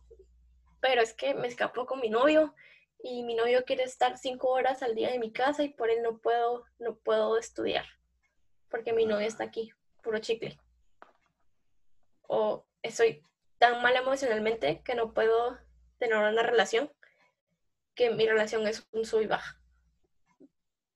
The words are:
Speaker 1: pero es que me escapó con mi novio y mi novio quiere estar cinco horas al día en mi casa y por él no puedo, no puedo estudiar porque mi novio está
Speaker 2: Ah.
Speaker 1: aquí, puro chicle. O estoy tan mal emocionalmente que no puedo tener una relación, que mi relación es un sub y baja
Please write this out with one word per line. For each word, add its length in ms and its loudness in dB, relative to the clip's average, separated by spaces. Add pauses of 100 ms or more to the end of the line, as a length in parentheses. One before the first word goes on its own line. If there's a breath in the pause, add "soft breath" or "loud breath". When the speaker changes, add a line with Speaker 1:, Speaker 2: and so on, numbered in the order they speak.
(800)
Speaker 1:
pero 200 2
es 140 2
que 200 -4
me 120 -4
escapó 400 -6
con 140 -6
mi 100 -2
novio 440 4 (460 soft breath)
y 220 -8
mi 140 -6
novio 280 2
quiere 200 -2
estar 340 -2
cinco 300 -4
horas 340 0
al 140 -4
día 180 -2
en 60 -4
mi 120 -8
casa 300 0
y 60 0
por 220 -4
él 120 0
no 160 -4
puedo, 460 -2 (160)
no 160 -8
puedo 420 0
estudiar 460 -4 (840)
porque 240 -6
mi 140 2
novio 220 -2
está 160 -8
Speaker 2:
Ah. 20 -10
Speaker 1:
aquí, 260 -10 (300)
puro 160 -4
chicle. 400 -6 (1600)
O 440 -4 (160)
estoy 420 0 (340)
tan 220 6
mal 160 4
emocionalmente 840 0
que 140 -6
no 180 -4
puedo 420 2 (420)
tener 200 0
una 240 2
relación, 500 2 (1000 soft breath)
que 160 2
mi 180 2
relación 380 2
es 240 -4
un 160 -4
sub 160 2
y 40 0
baja 320 -4 (1400)